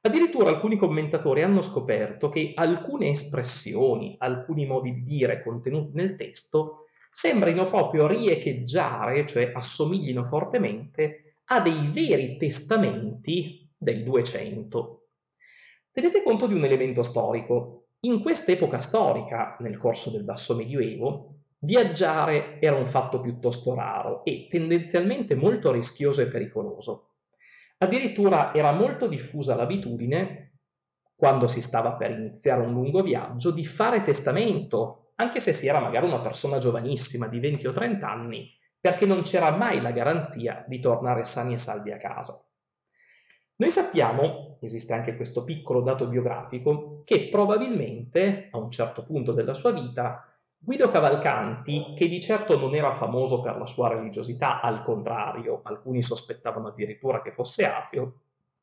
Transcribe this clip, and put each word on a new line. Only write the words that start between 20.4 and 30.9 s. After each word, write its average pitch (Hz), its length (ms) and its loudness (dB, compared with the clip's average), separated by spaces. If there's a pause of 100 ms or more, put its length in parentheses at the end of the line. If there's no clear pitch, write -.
Medioevo, 117 840 -4 (160)
viaggiare 156 1000 2
era 151 140 6
un 127 140 2
fatto 127 320 0
piuttosto 120 540 -2
raro - 500 -4
e - 260 -4
tendenzialmente 170 840 0
molto 165 340 4
rischioso 131 520 0
e 120 40 4
pericoloso. - 840 -6 (720)
Addirittura 202 720 4
era 147 160 6
molto 220 380 2
diffusa 135 480 -2
l'abitudine, 127 960 -2 (640)